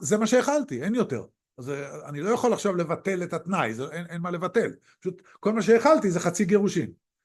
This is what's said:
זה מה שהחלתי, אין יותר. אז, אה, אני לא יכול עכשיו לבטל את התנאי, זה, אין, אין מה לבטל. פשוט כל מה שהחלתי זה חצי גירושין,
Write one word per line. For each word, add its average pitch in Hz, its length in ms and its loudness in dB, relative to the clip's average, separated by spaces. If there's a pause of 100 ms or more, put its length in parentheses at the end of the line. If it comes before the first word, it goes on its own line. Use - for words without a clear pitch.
זה 165 180 0
מה 220 80 0
שהחלתי, 247 560 2
אין 208 120 -2
יותר. 143 300 -2 (340)
אז, 127 120 -10
אה, 143 380 -10
אני 143 120 -10
לא 185 100 -2
יכול 233 220 2
עכשיו 190 220 0
לבטל 175 480 -2
את 175 100 -6
התנאי, 165 420 -2
זה, 123 160 -6
אין, 170 160 -10
אין 170 160 -8
מה 175 80 -6
לבטל. 180 420 -2 (280)
פשוט 180 220 -10 (180)
כל 208 120 0
מה 220 100 0
שהחלתי 226 480 6
זה 170 100 0
חצי 180 240 0
גירושין, 190 480 2 (320)